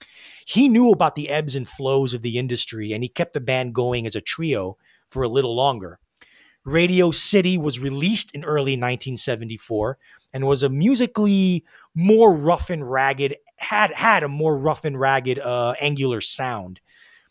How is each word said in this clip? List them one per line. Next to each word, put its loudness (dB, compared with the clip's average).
He 4
knew 6
about 2
the -6
ebbs -2
and -6
flows 0
of -8
the -4
industry, -6
and -4
he -4
kept -4
the -6
band -4
going -2
as -6
a -6
trio -4
for -4
a -2
little 0
longer. -2
Radio 2
City 2
was -4
released -2
in -10
early 0
nineteen -4
seventy-four -6
and -4
was 2
a 2
musically 2
more 6
rough 0
and -6
ragged, 0
had, 0
had 2
a -2
more 0
rough -2
and -4
ragged, 0
uh, -2
angular 0
sound. -6